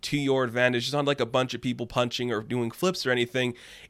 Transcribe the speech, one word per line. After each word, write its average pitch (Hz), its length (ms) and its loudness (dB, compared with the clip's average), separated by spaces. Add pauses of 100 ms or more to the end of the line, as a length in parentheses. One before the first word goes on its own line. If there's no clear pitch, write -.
to - 160 -2
your 135 260 2
advantage. 123 420 2
It's 131 80 -6
not 147 120 2
like 143 140 2
a 120 80 0
bunch 127 260 0
of 120 80 -8
people 123 240 -4
punching 123 460 -2
or 107 100 -2
doing 117 300 -2
flips 185 340 -2
or 127 60 2
anything. 123 420 0 (360)